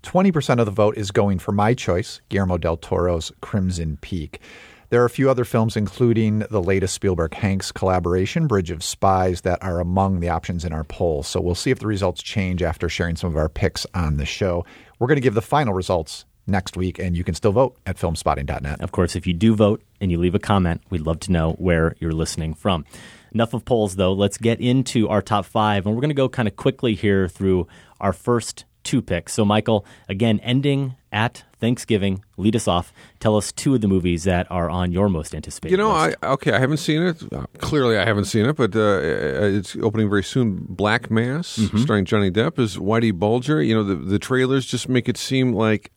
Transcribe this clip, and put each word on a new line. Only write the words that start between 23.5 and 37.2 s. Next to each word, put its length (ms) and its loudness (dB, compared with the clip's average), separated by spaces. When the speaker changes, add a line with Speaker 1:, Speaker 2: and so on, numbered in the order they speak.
Speaker 2:
of 120 -4
polls, 300 0
though. 160 2
Let's 260 0
get 220 0
into 480 2
our 140 2
top 240 -2
five, 400 0
and 100 0
we're 60 -2
gonna 140 0
go 120 2
kinda 240 -2
quickly 440 -2
here 340 2
through 360 0
our 100 0
first 540 -4
two 180 0
picks. 320 -4
So, 120 2
Michael, 400 2
again, 300 2
ending 560 0
at 320 -2
Thanksgiving, 640 0
lead 180 2
us 120 0
off. 240 0
Tell 180 2
us 140 -2
two 240 0
of 60 2
the 60 2
movies 360 2
that 260 0
are 220 -2
on 200 -2
your 160 2
most 280 -4
anticipated 360 -8
Speaker 3:
You 60 2
know, 160 2
Speaker 2:
list. 300 0
Speaker 3:
I, 60 -4
okay, 240 0
I 40 2
haven't 200 2
seen 260 -2
it. 180 -4